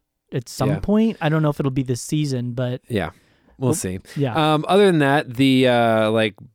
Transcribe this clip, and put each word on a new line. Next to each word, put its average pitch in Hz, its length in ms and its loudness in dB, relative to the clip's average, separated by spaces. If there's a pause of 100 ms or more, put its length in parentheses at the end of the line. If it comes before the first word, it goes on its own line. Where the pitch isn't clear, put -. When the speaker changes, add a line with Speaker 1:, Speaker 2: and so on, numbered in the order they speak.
(320)
Speaker 1:
at 143 160 -6
some 135 220 -4
Speaker 2:
Yeah. 151 100 -2
Speaker 1:
point. 214 420 0
I 156 80 0
don't 156 120 0
know 151 80 2
if 143 100 -4
it'll 139 120 -2
be 131 100 -2
this 123 200 -6
season, 131 500 -4
but 123 360 -6
Speaker 2:
Yeah. 92 220 -4 (480)
We'll 127 140 0
Speaker 1:
Well, 156 40 -2
Speaker 2:
see. 95 240 -6 (160)
Speaker 1:
yeah. 151 380 0
Speaker 2:
Um, 151 160 0
other 202 160 4
than 175 140 4
that, 139 360 2
the, 131 320 4
uh, 113 440 2
like, 110 240 0 (200)